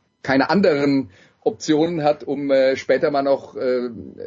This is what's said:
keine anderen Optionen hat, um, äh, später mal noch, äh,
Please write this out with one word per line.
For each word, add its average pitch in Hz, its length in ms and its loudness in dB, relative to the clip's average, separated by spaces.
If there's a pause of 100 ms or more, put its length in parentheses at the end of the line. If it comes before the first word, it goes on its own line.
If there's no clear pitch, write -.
(220)
keine 135 260 0
anderen 143 640 2 (320)
Optionen 156 640 0
hat, 151 180 0
um, 139 300 -4
äh, 135 240 4
später 131 340 0
mal 139 120 0
noch, 139 340 -2
äh, 127 340 -2 (360)